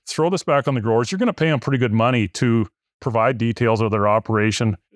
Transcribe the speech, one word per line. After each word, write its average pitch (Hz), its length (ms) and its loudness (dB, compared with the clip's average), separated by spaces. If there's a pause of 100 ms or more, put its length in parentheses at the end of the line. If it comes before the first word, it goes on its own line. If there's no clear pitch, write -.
throw 160 240 -2
this 185 140 -4
back 139 240 0
on 143 60 -2
the 123 80 -2
growers. 113 300 0
You're 190 80 -6
gonna 240 120 0
pay 160 180 -2
them 143 120 0
pretty 139 160 -2
good 120 160 0
money 113 360 2
to 117 380 0 (320)
provide 117 380 0
details 113 420 0
of 110 100 0
their 104 200 2
operation, 107 640 0 (200)